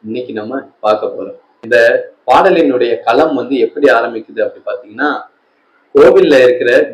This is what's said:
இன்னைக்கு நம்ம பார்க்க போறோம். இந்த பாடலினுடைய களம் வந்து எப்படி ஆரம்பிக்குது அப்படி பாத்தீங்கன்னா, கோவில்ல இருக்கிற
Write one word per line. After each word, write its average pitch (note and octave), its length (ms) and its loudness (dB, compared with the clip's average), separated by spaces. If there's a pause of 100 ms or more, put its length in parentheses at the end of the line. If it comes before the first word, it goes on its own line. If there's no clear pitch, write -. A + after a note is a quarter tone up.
இன்னைக்கு A#2+ 280 -10
நம்ம A2 280 -10 (200)
பார்க்க G#2+ 260 -2
போறோம். F#2+ 320 -12 (220)
இந்த A#2 480 0 (180)
பாடலினுடைய C#3+ 760 0
களம் C#3+ 340 0
வந்து B2 240 -4
எப்படி A#2+ 340 0
ஆரம்பிக்குது A#2 500 -4
அப்படி - 220 -8
பாத்தீங்கன்னா, G#2+ 560 -8 (720)
கோவில்ல D#3 480 6
இருக்கிற B2 520 2